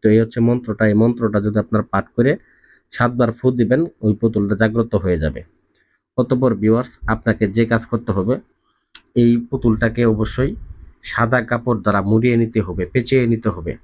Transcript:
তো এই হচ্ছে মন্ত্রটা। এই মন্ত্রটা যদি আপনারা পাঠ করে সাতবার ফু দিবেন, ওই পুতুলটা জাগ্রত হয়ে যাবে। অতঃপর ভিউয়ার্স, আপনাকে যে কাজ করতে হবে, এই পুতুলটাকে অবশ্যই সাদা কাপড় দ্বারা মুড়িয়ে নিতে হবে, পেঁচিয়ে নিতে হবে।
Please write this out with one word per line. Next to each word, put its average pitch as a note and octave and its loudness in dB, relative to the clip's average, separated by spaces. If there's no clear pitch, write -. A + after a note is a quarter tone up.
তো - 2
এই A2 6
হচ্ছে A2+ -2
মন্ত্রটা। A#2 0
এই G#2 4
মন্ত্রটা A#2 0
যদি G#2 -2
আপনারা G#2 -2
পাঠ G2 -2
করে A#2+ 2
সাতবার B2 0
ফু A#2+ -6
দিবেন, B2 0
ওই A2 2
পুতুলটা G#2 0
জাগ্রত A2 0
হয়ে F2+ 0
যাবে। D2+ -4
অতঃপর B2+ 0
ভিউয়ার্স, A2 0
আপনাকে A2 -2
যে G#2+ 0
কাজ A#2 0
করতে A2+ -6
হবে, G2 0
এই A#2+ 4
পুতুলটাকে A#2+ -2
অবশ্যই A2+ 0
সাদা A#2+ 0
কাপড় A#2+ -4
দ্বারা G2+ 0
মুড়িয়ে A2+ 2
নিতে A#2 0
হবে, F2+ -4
পেঁচিয়ে B2+ 0
নিতে A2+ 0
হবে। E2 -6